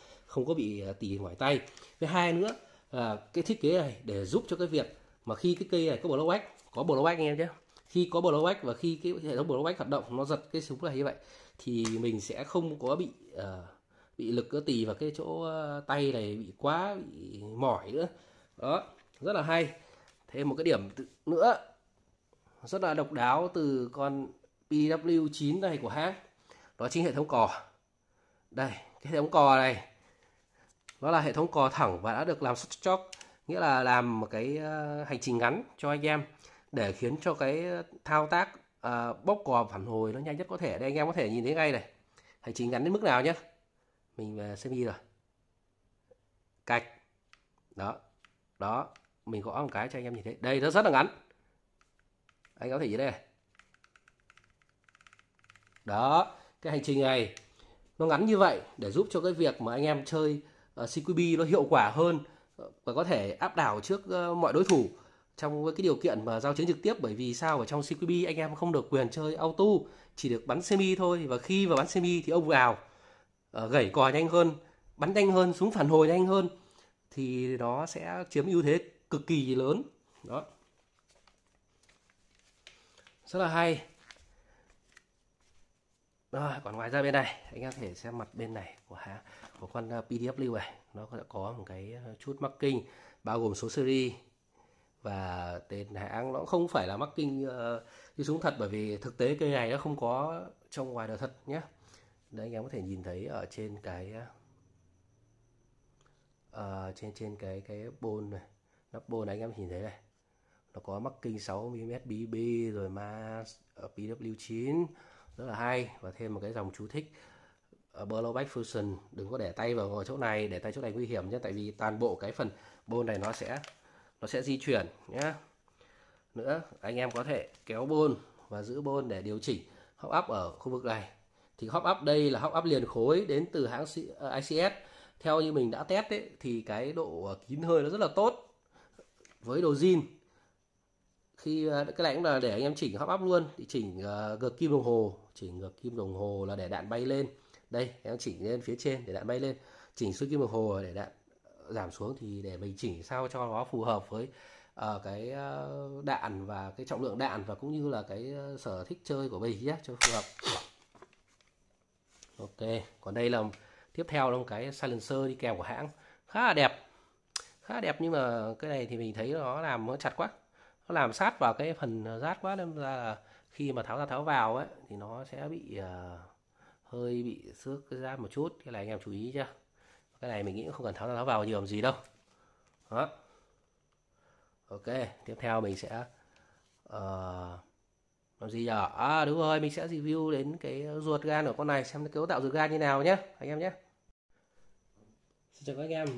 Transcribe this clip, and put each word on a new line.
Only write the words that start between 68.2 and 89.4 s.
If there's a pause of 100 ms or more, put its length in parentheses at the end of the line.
anh
em
không
được
quyền
chơi
auto, (520)
chỉ
được
bắn
semi
thôi.
Và
khi
mà
bắn
semi
thì
ông
vào, (720)
ờ,
gẩy
cò
nhanh
hơn, (440)
bắn
nhanh
hơn,
súng
phản
hồi
nhanh
hơn (640)
thì
nó
sẽ
chiếm
ưu
thế (320)
cực
kỳ
lớn. (400)
Đó. (2750)
Rất
là
hay. (2500)
Rồi, (120)
còn
ngoài
ra
bên
này, (100)
anh
em
có
thể
xem
mặt
bên
này (120)
của
hãng, (400)